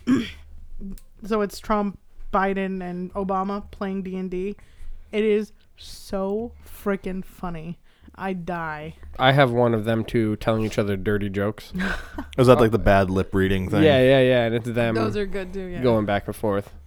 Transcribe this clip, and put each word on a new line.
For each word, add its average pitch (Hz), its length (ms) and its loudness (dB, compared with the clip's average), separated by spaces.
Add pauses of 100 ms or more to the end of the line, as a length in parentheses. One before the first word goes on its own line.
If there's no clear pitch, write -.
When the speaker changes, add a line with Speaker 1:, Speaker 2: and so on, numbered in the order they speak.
Speaker 1:
<clears throat> 247 40 4 (1120)
So 214 160 0
it's 202 180 -4
Trump, 208 380 -2 (340)
Biden, 190 500 -2
and 180 320 -8
Obama 196 580 -4
playing 196 320 -6
D 185 140 -8
and 185 120 -6
D. 185 260 -6 (560)
It 214 120 0
is 214 280 2 (260)
so 202 760 -6 (140)
freaking 196 600 -6
funny. 165 540 -10 (360)
I 190 180 -6
die. 165 600 -8 (240)
Speaker 2:
I 131 120 6
have 135 200 6
one 120 220 4
of 107 120 0
them 113 180 0
two 107 340 0
telling 110 260 0
each 107 160 -2
other 101 180 0
dirty 101 320 0
jokes. 101 420 -4 (340)
Speaker 1:
<laughs> - 320 -12
Speaker 3:
Is 123 100 6
that, 123 120 10
like, 113 120 6
the 113 80 2
bad 98 320 4
lip 95 220 -2
reading 95 360 2
thing? 107 140 4
Speaker 2:
Yeah, 147 180 6
yeah, 131 200 6
yeah. 127 240 4
And 117 100 0
it's 120 140 -4
them 117 260 0
Speaker 1:
Those 113 220 -2
are 208 80 -2
good 190 280 -8
too, 190 120 -8
yeah. 180 160 -10
Speaker 2:
going 110 240 4
back 101 220 0
and 104 80 -6
forth. 101 380 -4 (140)